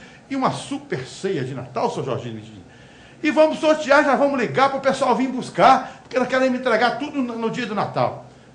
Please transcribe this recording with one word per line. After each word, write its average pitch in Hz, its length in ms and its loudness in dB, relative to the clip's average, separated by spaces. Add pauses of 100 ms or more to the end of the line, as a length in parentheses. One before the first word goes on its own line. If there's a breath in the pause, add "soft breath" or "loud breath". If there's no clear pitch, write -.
(280 soft breath)
e 269 80 -6
uma 262 140 0
super - 560 -8
ceia 185 380 -6
de 135 100 -10
Natal, 220 360 -4
seu 156 140 -6
Jorginho. 110 540 -8 (640 soft breath)
E 302 120 0
vamos 311 260 4
sortear, 302 460 4
já 269 100 2
vamos 277 240 2
ligar 247 320 2
pro 269 80 -4
pessoal 262 380 2
vir 254 100 0
buscar, 240 760 2
porque - 140 -6
eles 254 120 0
querem 262 220 2
me 247 80 -2
entregar 226 400 0
tudo 285 220 -6
no, 240 160 -4
no 226 140 -2
dia 208 160 -6
do 208 80 -6
Natal. - 520 -4 (280 soft breath)